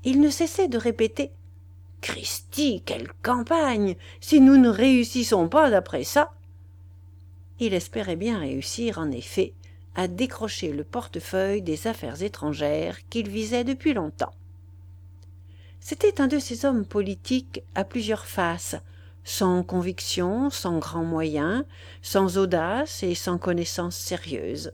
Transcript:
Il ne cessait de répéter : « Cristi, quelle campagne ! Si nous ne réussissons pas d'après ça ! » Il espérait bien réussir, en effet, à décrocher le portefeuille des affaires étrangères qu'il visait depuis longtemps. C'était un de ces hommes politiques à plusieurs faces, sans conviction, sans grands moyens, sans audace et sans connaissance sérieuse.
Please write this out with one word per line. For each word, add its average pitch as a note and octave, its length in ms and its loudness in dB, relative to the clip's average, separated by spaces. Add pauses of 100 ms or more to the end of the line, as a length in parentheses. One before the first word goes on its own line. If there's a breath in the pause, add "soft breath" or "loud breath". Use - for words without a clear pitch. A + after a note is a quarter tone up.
Il C4 160 4
ne D4 100 8
cessait E4+ 380 0
de A#3+ 100 -2
répéter : « A3+ 540 -2 (720)
Cristi, - 840 -4
quelle - 240 -8 (140)
campagne ! A#3+ 720 0 (240 loud breath)
Si D4+ 220 6
nous C4+ 160 12
ne B3 100 12
réussissons A#3 800 4
pas C#4+ 220 6
d'après F#3 340 2
ça ! » - 300 2 (1300)
Il A3 120 0
espérait F#3 440 -4
bien G#3+ 220 -2
réussir, D#3 600 -4
en D#3 120 -4
effet, B2+ 420 -4 (420 soft breath)
à F#3 120 -2
décrocher G3+ 640 -6
le D3 120 -6
portefeuille F#3+ 760 -4
des E3 260 -4
affaires D#3+ 340 -8
étrangères D3+ 760 -4 (100)
qu'il A3+ 200 -6
visait A3 360 -4
depuis C4+ 280 -2
longtemps. D#3+ 400 -6 (1500 soft breath)
C'était - 400 0
un C4+ 60 4
de C#4+ 120 0
ces A#3+ 260 -6
hommes A#3+ 200 0
politiques G#3 800 -4 (120)
à G3 100 -2
plusieurs G#3+ 400 -4
faces, F3 500 -4 (500 soft breath)
sans F3+ 380 2
conviction, F#3 840 -2
sans E3+ 300 -2
grands E3 240 -6
moyens, D#3+ 640 -2 (360 loud breath)
sans F#3+ 360 0
audace F#3 680 0
et F3+ 100 0
sans F3 240 -4
connaissance F3 580 -4
sérieuse. D3+ 800 -8